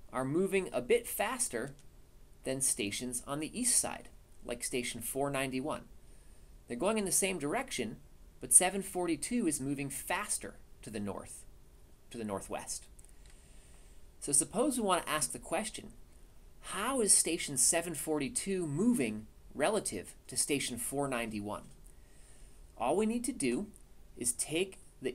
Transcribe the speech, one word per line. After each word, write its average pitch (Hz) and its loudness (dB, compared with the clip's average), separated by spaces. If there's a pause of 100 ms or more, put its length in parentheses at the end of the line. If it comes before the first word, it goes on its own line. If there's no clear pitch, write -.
(120)
are 127 0
moving 180 2
a 127 2
bit 226 4
faster 220 -2 (640)
than 135 0
stations 123 0
on 143 -2
the 156 -6
east - 4
side, - -2 (360)
like 123 -6
station 123 -2
four 139 0
ninety-one. 135 -2 (840)
They're 120 -6
going 196 2
in 208 2
the 175 0
same 120 2
direction, 139 -2 (420)
but - 0
seven 185 8
forty-two 180 0
is 151 2
moving 139 -2
faster - -4 (260)
to - -10
the 107 -4
north, 98 -6 (640)
to 123 -10
the 113 -4
northwest. - -4 (1300)
So - -4
suppose 214 4
we 233 0
want 180 4
to - -2
ask 151 0
the - -8
question, - -4 (680)
how 240 -2
is 202 8
station 165 2
seven 170 4
forty-two 156 0
moving 139 2 (280)
relative 139 0 (120)
to 135 -10
station 135 2
four 139 -2
ninety-one? 107 -2 (1160)
All 131 2
we 214 4
need 233 0
to 277 -2
do 135 2 (480)
is 117 0
take 180 -2 (220)
the 123 -2